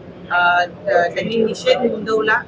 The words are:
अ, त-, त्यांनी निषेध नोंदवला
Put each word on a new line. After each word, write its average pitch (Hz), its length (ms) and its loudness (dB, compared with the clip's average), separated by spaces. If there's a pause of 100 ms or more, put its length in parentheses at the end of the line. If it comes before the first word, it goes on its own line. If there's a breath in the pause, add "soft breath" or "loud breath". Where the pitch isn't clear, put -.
(320)
अ, 175 340 4
त-, 180 500 0
त्यांनी 214 200 -4
निषेध 233 560 2
नोंदवला 220 560 0